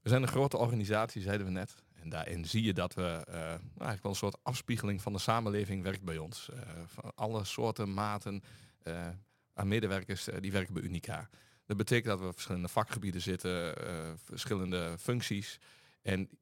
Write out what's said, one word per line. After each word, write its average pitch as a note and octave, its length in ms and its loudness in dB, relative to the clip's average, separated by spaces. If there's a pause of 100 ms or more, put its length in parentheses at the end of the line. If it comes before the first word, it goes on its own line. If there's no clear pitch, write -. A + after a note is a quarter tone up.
we - 60 -2
zijn B2+ 140 8
een A#2+ 60 2
grote C#3 280 4
organisatie, A2 640 2
zeiden G2+ 240 0
we F#2 60 0
net. F#2 220 -4 (200)
En E2 140 -12
daarin D#2+ 360 -4
zie A2 180 2
je A2 100 6
dat F2+ 220 0
we, F#2 80 0 (260)
eh, F2 60 -10
nou, E2 280 -4
eigenlijk - 400 -6
wel G2+ 100 -2
een F#2+ 60 -2
soort G2+ 240 0
afspiegeling A2 600 0
van G#2 100 -2
de G2 60 0
samenleving G#2 640 2
werkt F#2+ 200 -2
bij E2 160 -2
ons. D#2+ 320 -10
Eh, B2+ 80 -10 (280)
van - 280 -12
alle A2 300 0
soorten, A2 500 0
maten, G2+ 480 -2 (400)
eh, E2+ 260 -4 (460)
aan G2 140 0
medewerkers, G2 600 2
eh, F#2 120 -4
die F#2+ 120 -2
werken F#2+ 220 2
bij E2 80 -2
Unica. F2 460 -4 (380)
Dat G#2 100 0
betekent A2+ 300 4 (120)
dat - 80 -6
we F2+ 60 -4
verschillende F2 360 -2
vakgebieden F#2+ 540 0
zitten, F2+ 540 0 (100)
eh, D#2+ 240 -4 (140)
verschillende F2+ 720 0
functies. A2 600 0 (440)
En F#2+ 260 2 (140)